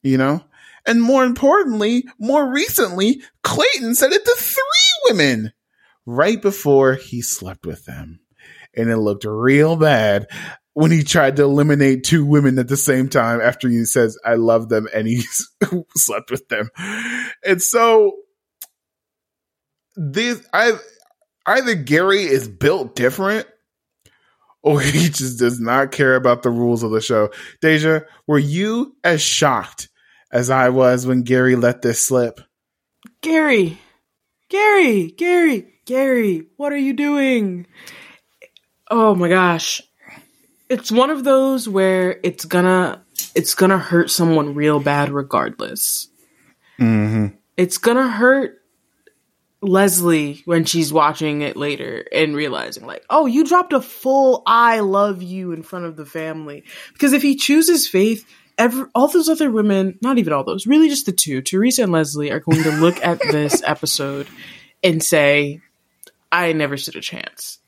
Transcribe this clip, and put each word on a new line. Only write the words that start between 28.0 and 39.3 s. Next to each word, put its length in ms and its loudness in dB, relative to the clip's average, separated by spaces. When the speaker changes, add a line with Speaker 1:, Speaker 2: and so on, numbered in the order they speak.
Speaker 1:
were 120 2
you 640 -2
as 200 0
shocked 680 -2
as 200 -2
I 200 4
was 360 2
when 160 0
Gary 340 2
let 260 0
this 220 -2
slip? 360 -2
Speaker 2:
Gary, 560 0
Gary, 600 2
Gary, 600 0
Gary, 600 0
what 160 -6
are 60 -6
you 140 -2
doing? 760 -2
Oh 240 4
my 140 0
gosh. 540 0